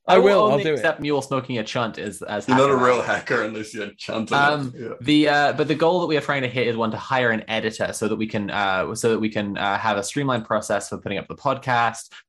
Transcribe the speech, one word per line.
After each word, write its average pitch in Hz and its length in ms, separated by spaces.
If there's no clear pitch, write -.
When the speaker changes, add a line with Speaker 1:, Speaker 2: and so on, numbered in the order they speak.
Speaker 1:
I 185 100
will 190 280
Speaker 2:
I'll - 80
Speaker 1:
only - 100
Speaker 2:
do 160 80
it. 147 40
Speaker 1:
accept 147 260
Mule 143 200
smoking 131 380
a 107 40
chunt 113 360
as, 95 220
as 104 260
Speaker 3:
You're 131 100
not 139 120
a 139 40
Speaker 1:
hacker. 123 120
Speaker 3:
real 123 160
hacker 113 420
unless 110 300
you 107 80
had 101 160
chunt 113 340
in 143 60
Speaker 1:
Um, 143 380
Speaker 3:
it. - 60
Yeah. 113 80
Speaker 1:
the, 151 280
uh, 147 240
but 139 140
the 156 80
goal 165 260
that 175 60
we 156 100
are 139 40
trying 143 220
to 123 40
hit 120 200
is 117 100
one 113 140
to 113 60
hire 127 340
an 110 180
editor 110 440
so 110 140
that 107 80
we 110 120
can, 104 220
uh, 95 460
so 117 140
that 110 100
we 110 100
can, 101 280
uh, 98 200
have 104 200
a 101 60
streamlined 131 420
process 107 440
for 101 80
putting 98 200
up 82 100
the - 80
podcast, 123 760